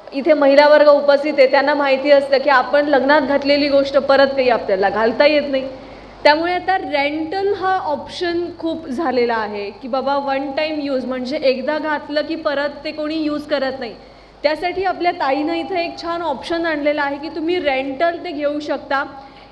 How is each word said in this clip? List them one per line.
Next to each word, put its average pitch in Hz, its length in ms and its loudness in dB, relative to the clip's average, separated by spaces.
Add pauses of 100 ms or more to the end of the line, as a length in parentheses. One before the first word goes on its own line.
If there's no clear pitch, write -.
(140)
इथे 277 200 2
महिला 285 340 6
वर्ग 294 200 8
उपस्थित 285 500 4
आहे, 262 140 6
त्यांना 269 220 4
माहिती 285 380 2
असतं 277 260 4
की 262 120 0
आपण 277 360 4
लग्नात 285 360 4
घातलेली 277 480 0
गोष्ट 277 280 2
परत 269 300 4
काही 269 220 0
आपल्याला 202 400 0
घालता 226 360 2
येत 302 220 4
नाही. 262 220 -4 (540)
त्यामुळे 320 300 4
आता 359 240 0
रेंटल 320 760 -2
हा 381 240 0
ऑप्शन 339 840 -4
खूप 330 280 -6
झालेला 247 480 0
आहे 208 340 -6
की - 180 -16
बाबा 262 300 -2
वन 269 340 -4
टाइम 311 300 -4
यूज, 262 240 -4
म्हणजे 254 320 -6
एकदा 262 400 0
घातलं 294 440 -4
की 302 140 -6
परत 294 340 -4 (140)
ते 311 80 -8
कोणी 302 240 -6
यूज 294 320 -4
करत 269 320 -4
नाही. 226 160 -10 (480)
त्यासाठी 349 400 -2
आपल्या 349 280 0
ताईनं 302 420 -2
इथं 339 220 -4
एक 339 260 -4
छान 339 200 -6
ऑप्शन 330 440 -4
आणलेला 294 380 -2
आहे 285 140 -4
की 302 120 -10
तुम्ही 339 300 -2
रेंटल 277 640 -2
ते 349 80 -8
घेऊ 294 280 -4
शकता, 277 640 -6 (280)